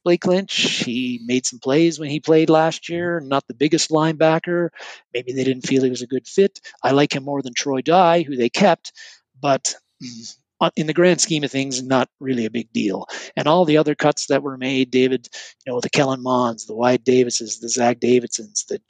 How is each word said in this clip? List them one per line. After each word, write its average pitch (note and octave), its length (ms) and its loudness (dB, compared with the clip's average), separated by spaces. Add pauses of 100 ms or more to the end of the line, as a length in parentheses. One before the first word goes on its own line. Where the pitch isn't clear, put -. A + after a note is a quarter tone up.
Blake F3 220 2
Lynch. F#3 260 0 (320)
He B2 400 -4
made B2 220 -2
some B2 140 -8
plays D#3 380 2
when D3+ 120 -8
he D3 100 -4
played D#3+ 300 4
last D#3+ 400 2
year. E3+ 300 -4
Not C3+ 280 -4
the C3 60 -14
biggest D#3 340 0
linebacker. D#3+ 800 2 (460)
Maybe B2 180 -6
they C3 120 -2
didn't B2+ 220 -2
feel C3+ 160 0
he C3 60 0
was B2 140 -6
a A#2+ 40 -10
good B2+ 200 -6
fit. - 340 0 (220)
I B2+ 80 0
like C#3+ 260 2
him C3+ 80 -8
more C#3+ 160 -6
than B2+ 140 -12
Troy C3+ 260 -4
Dye, E3+ 400 4
who C#3+ 160 -4
they A#2+ 140 2
kept, - 420 2 (480)
but, C3+ 340 -2 (300)
mm, A#2 320 -16 (240)
uh, E3+ 160 2
in D#3 100 -2
the D#3 60 -4
grand F3 300 2
scheme D3+ 200 -2
of C#3 80 -4
things, C3+ 320 -6
not C3 280 0 (100)
really C3 240 -2
a G#2+ 60 -4
big A2+ 240 -8
deal. F#2+ 320 -2 (280)
And C#3+ 140 -2
all F3 160 4
the D3+ 140 4
other D3+ 160 2
cuts - 320 0
that C#3 160 0
were C3+ 160 -8
made, C3 320 -2
David, B2+ 360 0 (380)
you C3 80 -8
know, B2 80 -2
the - 80 -6
Kellen C3 340 0
Monds, B2 440 0
the A2 80 -12
Wyatt A#2+ 300 2
Davises, A#2+ 560 0
the A#2 100 -10
Zach A#2+ 280 0
Davidsons, A#2 680 0
the G#2+ 100 -6 (120)